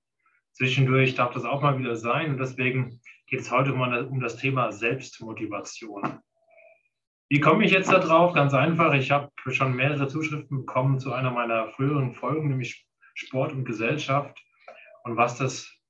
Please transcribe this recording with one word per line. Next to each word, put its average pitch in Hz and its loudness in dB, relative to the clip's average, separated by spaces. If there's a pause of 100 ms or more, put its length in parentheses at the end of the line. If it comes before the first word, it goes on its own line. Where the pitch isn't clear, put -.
(540)
zwischendurch 127 2
darf 120 0
das 117 -6
auch 131 -2
mal 139 4
wieder 120 -2
sein. 120 -2
Und 127 -2
deswegen 127 -2 (260)
geht - -4
es - -10
heute 131 2
mal 123 -2
um 131 -6
das 120 -6
Thema 127 0
Selbstmotivation. 107 -8 (1080)
Wie 143 4
komme 190 4
ich 170 4
jetzt 185 2
da 185 8
drauf? 170 4
Ganz 139 2
einfach, 160 4
ich 135 2
habe 143 0 (160)
schon 131 0
mehrere 139 0
Zuschriften 147 -6
bekommen 135 0
zu 127 -6
einer 131 -2
meiner 117 -2
früheren 135 0
Folgen, 147 -2
nämlich 127 -4 (280)
Sport 139 -4
und 131 -4
Gesellschaft 131 -2 (680)
und 117 -6
was - 2
das, - -6 (160)